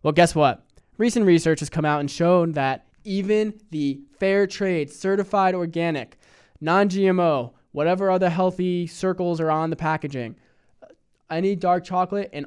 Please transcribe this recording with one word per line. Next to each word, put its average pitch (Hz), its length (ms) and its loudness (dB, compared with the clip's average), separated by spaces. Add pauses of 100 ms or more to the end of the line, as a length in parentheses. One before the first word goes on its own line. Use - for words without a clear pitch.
Well, 151 100 0
guess 170 220 4
what? 143 300 2 (320)
Recent 226 280 2
research 165 340 4
has 147 100 -8
come 156 160 -2
out 147 140 0
and 143 100 -4
shown 170 440 2
that 135 340 -4 (160)
even 208 560 -2 (120)
the 143 300 -4 (180)
fair 196 280 2
trade, 180 420 -2
certified 196 640 0
organic, 165 640 -4 (440)
non-G 190 460 2
M 185 120 2
O, 143 340 0 (180)
whatever 180 380 0
other 185 200 2
healthy 180 580 -2
circles 175 540 -4
are 160 100 0
on 160 180 0
the 165 60 -4
packaging, 147 640 -6 (920)
any 190 260 0
dark 180 280 0
chocolate 185 480 -4
and 147 160 -10